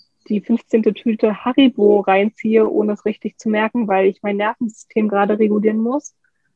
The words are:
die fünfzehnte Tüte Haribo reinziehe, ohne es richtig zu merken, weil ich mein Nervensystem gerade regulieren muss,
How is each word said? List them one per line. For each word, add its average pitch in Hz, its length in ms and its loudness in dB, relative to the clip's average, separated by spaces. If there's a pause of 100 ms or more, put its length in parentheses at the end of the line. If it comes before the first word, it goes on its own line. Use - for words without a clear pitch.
(280)
die 208 140 -4
fünfzehnte 226 500 0
Tüte 214 520 -2
Haribo 226 560 4
reinziehe, 214 680 0
ohne 208 240 -2
es 208 140 -8
richtig - 320 -8
zu - 100 -6
merken, 214 400 -2
weil 190 200 2
ich 202 140 -4
mein 202 140 -4
Nervensystem 214 720 -4
gerade 202 300 0
regulieren 214 400 0
muss, 247 360 -4 (420)